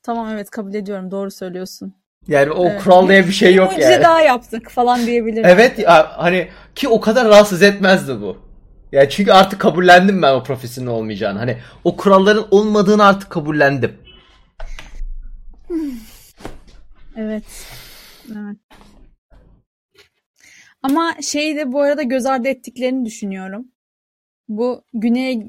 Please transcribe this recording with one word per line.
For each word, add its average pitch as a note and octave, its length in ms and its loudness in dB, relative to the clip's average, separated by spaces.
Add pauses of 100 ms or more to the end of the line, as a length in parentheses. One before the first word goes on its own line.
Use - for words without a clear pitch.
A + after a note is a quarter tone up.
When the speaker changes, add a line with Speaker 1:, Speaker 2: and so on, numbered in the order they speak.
Speaker 1:
tamam, A#3 260 -8
evet, G#3+ 200 -10
kabul G3 240 -12
ediyorum. F#3+ 380 -10
Doğru G3 200 -8
söylüyorsun. F#3+ 640 -14 (340)
Speaker 2:
Yani C#3+ 240 2
o F3+ 160 -2
Speaker 1:
Evet. - 160 -4
Speaker 2:
kural F#3 260 6
diye F#3+ 180 6
bir - 40 -4
şey - 180 2
Speaker 1:
"Bir F#3 60 6
Speaker 2:
yok F#3 160 2
Speaker 1:
mucize D3+ 200 2
Speaker 2:
yani. - 120 4
Speaker 1:
daha E4 180 2
yaptık." B3 500 -2
falan B3 340 -2
diyebilirim. A3+ 440 -4
Speaker 2:
Evet A3+ 300 4
ya, E3+ 380 4
hani F3 300 -2 (280)
ki C#4+ 120 -6
o A3+ 140 2
kadar A3 260 0
rahatsız G3+ 340 6
etmezdi F#3 600 0
bu. F#2+ 260 -12 (440)
Ya C#3 180 4
çünkü G3+ 220 -2
artık F#3+ 300 4
kabullendim F3+ 600 4
ben C#3 120 4
o B2+ 100 0
profesinin B2+ 440 -10
olmayacağını. G#2+ 520 -6
Hani A#2+ 180 -6 (260)
o F3 140 -2
kuralların G3+ 540 2
olmadığını G#3 540 2
artık G3 240 0
kabullendim. C#3+ 680 -2 (3250)
Speaker 1:
Evet. G#3+ 260 -8 (880)
Evet. G#3 260 -14 (2250)
Ama E4 380 -2
şeyi D4+ 340 -6
de D4 160 -8
bu C#4+ 100 -4
arada C#4+ 220 -2
göz B3 220 -4
ardı C4 220 -4
ettiklerini B3+ 580 -6
düşünüyorum. G3 640 -14 (800)
Bu A#3 340 -6 (100)
güneye, A#3+ 560 -4